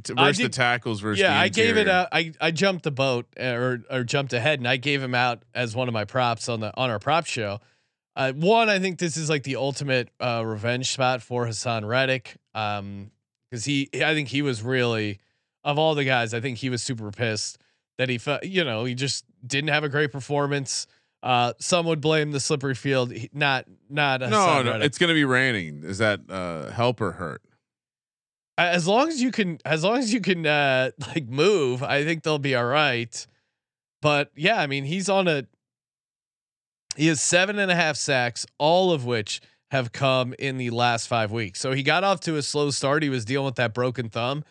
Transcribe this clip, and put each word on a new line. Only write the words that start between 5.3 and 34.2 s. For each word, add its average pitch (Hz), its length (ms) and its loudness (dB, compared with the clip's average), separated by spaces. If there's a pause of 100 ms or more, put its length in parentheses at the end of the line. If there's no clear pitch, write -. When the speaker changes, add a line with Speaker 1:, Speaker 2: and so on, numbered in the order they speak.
Speaker 2:
as 117 220 -4
one 127 100 -2
of 120 60 -4
my 110 100 -2
props 120 460 -2
on 113 100 -4
the, 107 160 -6
on 127 140 0
our 107 100 -2
prop 151 260 0
show. 104 360 -6 (560)
Uh, 131 160 0
one, 214 340 4
I 202 120 2
think 185 200 -2
this 170 160 -2
is, 160 140 -4
like, 147 140 0
the 135 120 -4
ultimate, 131 540 -2 (100)
uh, 117 260 -2
revenge 117 460 -2
spot 127 300 0
for 123 240 -4
Hassan 113 400 -4
Reddick, 131 500 0 (180)
um, 101 580 -6 (380)
'cause 120 140 -8
he, 139 300 0
I 147 200 0
think 151 140 -2
he 131 140 -2
was 131 200 -2
really, 117 580 0 (440)
of 147 160 0
all 156 160 4
the 143 80 0
guys, 123 300 2
I 117 80 -4
think 123 160 -4
he 131 120 -4
was 123 140 -2
super 110 280 -6
pissed 110 480 -4 (380)
that 127 120 0
he 123 80 -2
fe-, 139 260 -2
you 180 220 0
know, 113 180 -2
he 123 100 -4
just 131 300 -4 (240)
didn't 143 220 -2
have 151 160 2
a 147 40 -2
great 147 220 0
performance. 143 720 -2 (380)
Uh, 120 360 2
some 175 260 2
would 160 160 0
blame 151 300 2
the 139 100 -2
slippery 139 340 -2
field, 127 380 0
he, 110 180 -10
not, 139 340 0 (240)
not 139 300 0
Speaker 1:
No, 127 80 -4
Speaker 2:
Hassan 165 380 4
Speaker 1:
no, 120 60 2
Speaker 2:
Reddick. 110 140 0
Speaker 1:
it's 143 120 0
gonna 170 160 4
be 151 120 4
raining. 117 540 0
Does 92 200 -8
that, 107 200 2 (100)
uh, 87 420 -6
help 117 280 0
or 92 140 -4
hurt? 80 280 -10 (1160)
Speaker 2:
A-, 160 40 2
as 175 260 2
long 247 220 4
as 302 120 -2
you 254 100 2
can, 180 340 -2
as 156 180 0
long 220 160 2
as 226 140 0
you 226 80 0
can, 170 240 0
uh, 139 460 2 (100)
<laughs> 127 60 -10
like, 151 200 -6
move, 139 560 2
I 143 220 0
think 165 180 -2
they'll 151 160 0
be 135 160 0
all 120 100 2
right. 123 640 0 (760)
But 147 340 2